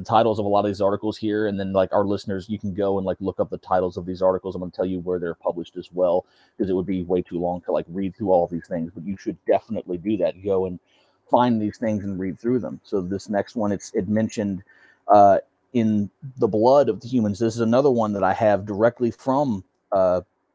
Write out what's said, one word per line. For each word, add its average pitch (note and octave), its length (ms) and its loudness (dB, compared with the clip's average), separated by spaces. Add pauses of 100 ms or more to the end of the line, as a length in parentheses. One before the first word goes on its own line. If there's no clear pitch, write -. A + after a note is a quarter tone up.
titles A2+ 340 2
of G#2+ 60 -2
a G2+ 40 -2
lot G2+ 160 2
of - 20 -2
these G2 140 -2
articles G2+ 360 0
here, G#2+ 320 -2
and G2 100 -4
then, F#2+ 140 -6
like, F#2+ 200 2
our G2+ 120 2
listeners, F#2+ 440 -4
you G#2 120 -6
can G2+ 140 -6
go G2 240 0
and, F#2+ 60 -4
like, F2+ 160 -4
look F#2+ 200 -4
up F#2 100 -2
the F2 80 -8
titles F#2 380 -2
of F2 100 -8
these F#2 160 -6
articles. F#2 320 0
I'm F2+ 60 -8
gonna F2 100 -8
tell F#2 160 -4
you F#2 140 -4
where F2+ 180 -4
they're E2+ 160 -6
published E2+ 420 -8
as F2 160 -14
well, F2+ 320 0 (320)
'cause F#2+ 140 -2
it F#2 40 0
would F2+ 120 0
be F#2 160 -2
way F2+ 200 0
too E2+ 180 -6
long F2 220 -4
to, - 100 -6
like, D#2+ 160 -2
read F#2 260 -6
through G2 160 -4
all F2 160 4
these E2 220 -10
things, E2 260 -6
but D#2+ 100 -14
you F#2+ 120 -8
should F#2+ 280 -8
definitely F#2+ 540 -2
do G2+ 200 -2
that. F2 260 -4
Go F#2+ 220 0
and F2+ 120 -8 (500)
find A#2+ 320 4
these G#2 160 -2
things G#2+ 280 -4
and G2 160 -6
read F#2+ 180 -6
through A#2+ 220 0
them. C#2+ 240 -8
So G2+ 160 -2
this F#2+ 280 -6
next G2+ 280 -2
one, G#2 160 0
it's, - 200 -6
it G2 160 -2
mentioned, G#2 540 -2 (460)
uh, G2+ 320 8 (340)
in G#2+ 340 2 (300)
the A#2+ 100 2
blood A#2 400 4
of G2 120 -4
the A#2 80 -14
humans. G#2+ 300 0
This A2+ 160 0
is A#2+ 60 -4
another B2 300 4
one A2 240 0
that G2 100 0
I F#2 80 4
have G#2 320 2
directly A2 460 0
from, C3 540 -2 (280)
uh, F#2 300 2 (320)